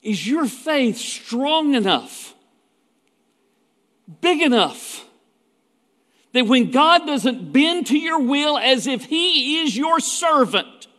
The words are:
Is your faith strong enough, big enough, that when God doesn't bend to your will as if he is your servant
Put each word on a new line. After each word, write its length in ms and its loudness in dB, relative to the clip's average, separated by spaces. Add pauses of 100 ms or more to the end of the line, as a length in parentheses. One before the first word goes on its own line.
Is 260 -6
your 200 0
faith 500 -2
strong 760 -2
enough, 600 -2 (1900)
big 180 2
enough, 640 0 (1300)
that 140 2
when 240 2
God 360 4
doesn't 460 -4
bend 360 0
to 100 2
your 220 -2
will 360 0
as 300 4
if 180 -4
he 540 -2
is 180 -2
your 240 0
servant 880 -2 (120)